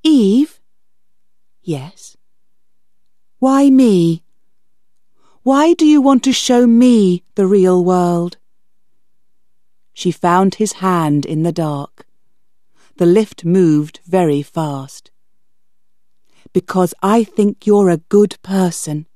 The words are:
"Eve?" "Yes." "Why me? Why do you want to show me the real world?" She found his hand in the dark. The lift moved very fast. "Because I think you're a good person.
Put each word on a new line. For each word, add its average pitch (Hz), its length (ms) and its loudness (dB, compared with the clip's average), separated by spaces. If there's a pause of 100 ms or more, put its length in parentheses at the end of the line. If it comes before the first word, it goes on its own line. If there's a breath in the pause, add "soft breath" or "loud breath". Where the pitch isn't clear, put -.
"Eve?" 262 580 0 (1000)
"Yes." 151 540 -14 (1200)
"Why 269 320 2
me? 185 520 2 (1200)
Why 285 300 2
do 330 140 2
you 302 160 4
want 269 220 2
to 269 80 0
show 247 340 0
me 226 560 2 (140)
the 196 100 0
real 185 360 2
world?" 175 540 -2 (1600)
She - 160 -6
found 180 460 -2
his 208 280 -6
hand 156 400 -2
in 156 180 -6
the 165 100 -4
dark. 151 540 -10 (920)
The 175 100 0
lift 202 380 0
moved 165 600 0
very 165 380 -2
fast. 143 680 -10 (1400 soft breath)
"Because 180 400 -4 (100)
I 214 220 0
think - 420 -4
you're 208 240 2
a 160 180 -4
good 208 340 0
person. 170 720 -6